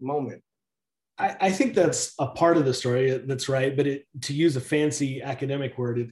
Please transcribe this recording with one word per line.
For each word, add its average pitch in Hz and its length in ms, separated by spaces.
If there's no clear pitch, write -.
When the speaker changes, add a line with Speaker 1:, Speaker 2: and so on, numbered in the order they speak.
Speaker 1:
moment. 131 400
Speaker 2:
I, 120 220
I 190 100
think 247 240
that's - 440
a 131 100
part 170 280
of 151 80
the 131 80
story. 127 460
That's 131 300
right. 135 280
But 143 120
it, 139 180
to 143 100
use 151 240
a 120 40
fancy 147 600
academic 135 560
word, 123 220
it, 117 140